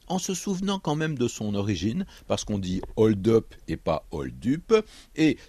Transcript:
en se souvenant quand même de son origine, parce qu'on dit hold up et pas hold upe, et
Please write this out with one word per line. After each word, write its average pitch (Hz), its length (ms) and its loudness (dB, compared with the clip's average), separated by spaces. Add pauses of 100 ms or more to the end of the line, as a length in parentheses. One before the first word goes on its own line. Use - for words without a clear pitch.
en 180 120 -2
se - 140 -4
souvenant 190 460 -2
quand 165 160 -2
même 156 240 -2
de 120 80 2
son 107 280 -4
origine, 101 520 -2 (220)
parce 104 160 -2
qu'on 104 140 -4
dit 92 240 -2 (140)
hold 107 300 4
up 113 280 4 (120)
et 80 100 -4
pas 78 360 -2
hold 65 320 -8
upe, 151 300 0 (420)
et 151 200 4 (120)